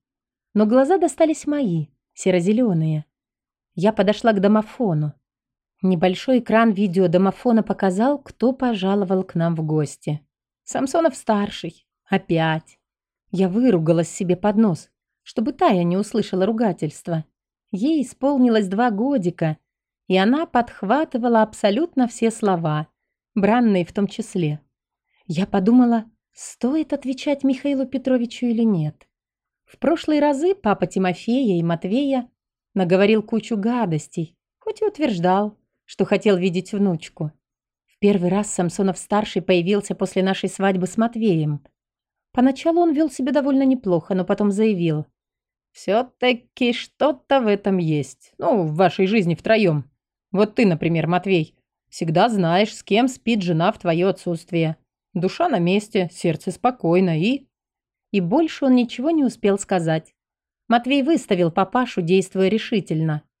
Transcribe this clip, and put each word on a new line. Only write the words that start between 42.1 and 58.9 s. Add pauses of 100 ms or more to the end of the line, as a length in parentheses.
Поначалу
он
вел
себя
довольно
неплохо,
но
потом
заявил: (640)
«Все-таки
что-то
в
этом
есть.
Ну,
в
вашей
жизни
втроем. (420)
Вот
ты,
например,
Матвей, (340)
всегда
знаешь,
с
кем
спит
жена
в
твое
отсутствие. (360)
Душа
на
месте,
сердце
спокойно
и». (640)
И
больше
он
ничего